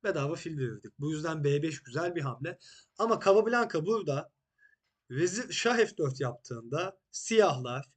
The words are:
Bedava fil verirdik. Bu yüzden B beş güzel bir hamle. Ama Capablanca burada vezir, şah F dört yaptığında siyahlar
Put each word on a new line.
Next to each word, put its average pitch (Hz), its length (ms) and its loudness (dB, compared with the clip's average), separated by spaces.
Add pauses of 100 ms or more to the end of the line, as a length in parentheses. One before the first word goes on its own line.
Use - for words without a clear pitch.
Bedava 160 320 0
fil 160 220 -8
verirdik. 110 420 -6
Bu 147 120 -4
yüzden 156 320 -4
B 143 200 2
beş 156 200 -6
güzel 165 320 -4
bir 165 60 -4
hamle. 135 380 -6 (380)
Ama 226 280 2
Capablanca 208 600 4
burada 175 460 -2 (800)
vezir, 180 440 -2
şah 233 240 2
F 226 200 2
dört 135 220 -2
yaptığında 127 800 -6 (120)
siyahlar 139 840 2